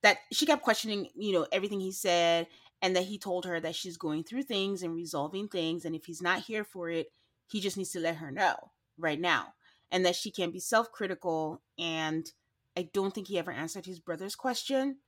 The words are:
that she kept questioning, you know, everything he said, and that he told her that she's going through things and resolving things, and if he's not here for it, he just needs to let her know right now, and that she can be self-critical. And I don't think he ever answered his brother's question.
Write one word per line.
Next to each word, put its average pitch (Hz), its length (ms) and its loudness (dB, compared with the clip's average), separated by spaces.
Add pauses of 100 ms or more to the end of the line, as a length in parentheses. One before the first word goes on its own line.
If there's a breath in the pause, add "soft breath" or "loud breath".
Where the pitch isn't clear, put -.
that 202 160 8 (140)
she - 120 2
kept 294 180 4
questioning, 214 520 0
you 202 180 0
know, 165 180 4
everything 196 300 0
he 190 100 -4
said, 170 560 4 (340 loud breath)
and 185 140 2
that 180 100 4
he 202 140 -8
told 180 260 -2
her 175 160 -2
that 160 140 -4
she's 170 220 -8
going 160 260 -2
through 254 200 -4
things 196 400 0
and 165 120 -2
resolving 170 540 -4
things, 165 360 -2
and 165 100 -2
if 160 100 -10
he's 165 180 -10
not 180 200 2
here 214 220 -4
for 175 240 -8
it, 165 220 -2 (360)
he 214 140 -4
just 196 160 -2
needs 185 140 -4
to 180 100 -6
let 165 160 0
her 160 140 -8
know - 420 2 (240)
right 160 240 0
now, 156 340 2 (360 soft breath)
and 185 140 4
that 175 100 6
she - 160 -6
can 170 200 -2
be 185 80 -10
self-critical. 185 1000 0 (180)
And 160 520 -2 (460)
I 180 60 -2 (100)
don't 196 200 0
think 196 160 -8
he 190 100 0
ever 170 120 -4
answered 160 360 -6
his 180 140 -12
brother's 180 340 -6
question. 269 720 -2